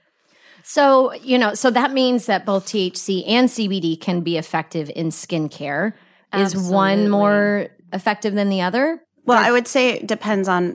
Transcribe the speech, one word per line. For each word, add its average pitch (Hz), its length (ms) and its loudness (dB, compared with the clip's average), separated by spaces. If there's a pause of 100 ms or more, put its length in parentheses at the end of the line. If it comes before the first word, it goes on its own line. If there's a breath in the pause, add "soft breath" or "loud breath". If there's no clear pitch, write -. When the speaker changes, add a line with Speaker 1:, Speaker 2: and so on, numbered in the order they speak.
(640 soft breath)
Speaker 1:
So, 269 520 4
you 247 240 0
know, 214 160 2
so 254 160 2
that 247 220 2
means 254 340 0
that 190 180 0
both 196 220 -2
T 214 200 -2
H 180 120 -8
C 190 260 -4
and 240 260 2
C 226 180 -4
B 190 120 -2
D 165 160 -2
can 175 240 -4
be 170 160 -2
effective 160 580 -6
in 165 140 -4
skincare. 156 840 -6 (400 soft breath)
Is 196 200 0
one 190 360 0 (140)
Speaker 2:
Absolutely. 208 60 2
Speaker 1:
more 202 560 2 (280)
effective 208 400 -2
than 202 160 0
the 190 100 -2
other? 247 400 -2 (240)
Speaker 3:
Well, 240 160 4
Speaker 1:
Or 190 60 2
Speaker 3:
I 240 60 4
would 240 160 2
say 254 220 2
it 220 160 -6
depends 208 420 -2
on 180 260 0